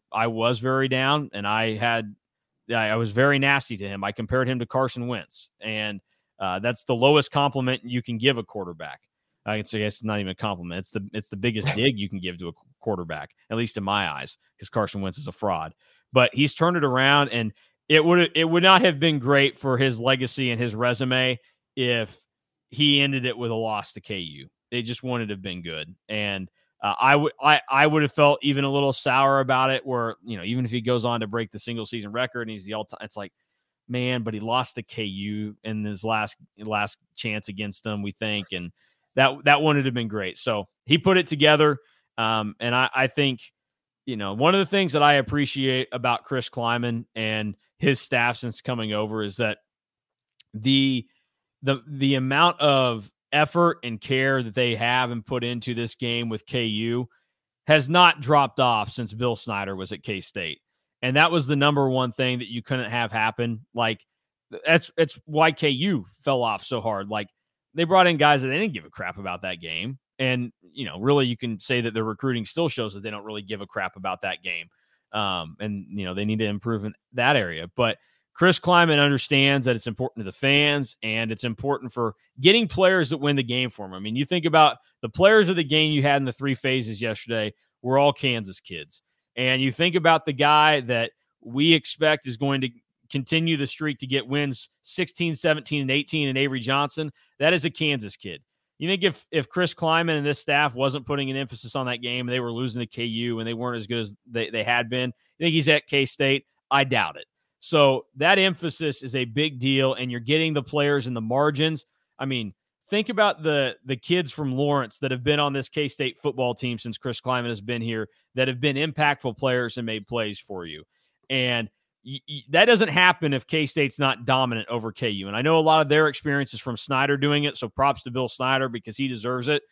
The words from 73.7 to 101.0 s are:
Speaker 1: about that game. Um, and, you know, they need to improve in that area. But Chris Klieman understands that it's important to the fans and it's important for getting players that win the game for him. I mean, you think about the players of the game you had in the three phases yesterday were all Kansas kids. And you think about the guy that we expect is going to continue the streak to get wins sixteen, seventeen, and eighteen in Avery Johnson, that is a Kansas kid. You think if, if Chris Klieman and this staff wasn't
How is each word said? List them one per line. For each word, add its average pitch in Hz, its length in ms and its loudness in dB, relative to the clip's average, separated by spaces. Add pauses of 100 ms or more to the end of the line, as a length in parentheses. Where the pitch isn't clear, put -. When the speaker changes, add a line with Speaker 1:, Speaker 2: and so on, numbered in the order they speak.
Speaker 1:
about 92 260 -8
that 92 200 -6
game. 87 260 -10 (440)
Um, 92 480 -4
and, 101 300 -6
you 98 160 -6
know, 90 80 -6
they 101 100 -2
need 107 140 0
to 110 80 0
improve 104 380 -4
in 107 100 -10 (180)
that 123 240 2
area. 85 400 -2
But 117 220 0 (360)
Chris 175 240 4
Klieman 170 440 4
understands 139 640 4
that 123 100 2
it's - 100 -6
important 117 380 -6
to - 0 -
the 95 120 -10
fans 143 680 2
and 110 280 -2
it's 113 140 -6
important 123 480 -4
for 117 220 -2 (260)
getting 202 280 6
players 185 420 4
that 156 80 -4
win 143 180 0
the 139 60 0
game 123 280 -2
for 101 160 -14
him. 95 80 -12
I 95 60 -12
mean, 107 160 -6
you 139 80 0
think 170 200 -2
about 151 340 6 (240)
the 117 60 -6
players 196 400 6
of 185 80 0
the 170 80 0
game 151 280 2
you 143 100 2
had 143 140 4
in 139 80 0
the 123 80 -4
three 135 220 -2
phases 117 460 -2
yesterday 110 520 -4 (300)
were 127 160 2
all 143 140 6
Kansas 113 480 -4
kids. 78 420 -16 (340)
And 127 260 2
you 135 80 2
think 170 240 0
about 165 300 4
the 156 80 -2
guy 151 500 4
that 117 300 -2 (280)
we 143 320 2
expect 156 540 2
is 123 100 -6
going 139 260 0
to 127 80 -2 (400)
continue 160 460 0
the 139 100 -2
streak 151 320 -6
to 135 80 -10
get 127 200 -2
wins 139 420 -4 (140)
sixteen, 170 520 -4
seventeen, 151 480 0
and 131 80 -2
eighteen 143 380 0
in 131 80 -2
Avery 135 240 0
Johnson, 139 500 -2 (280)
that 156 140 4
is 160 120 0
a 170 60 0
Kansas 135 460 -4
kid. 85 260 -14 (360)
You 160 100 -4
think 185 140 0
if, 185 300 0
if 151 160 0
Chris 180 260 -2
Klieman 165 420 2
and 143 100 -2
this 143 120 0
staff 143 360 0
wasn't 131 320 -2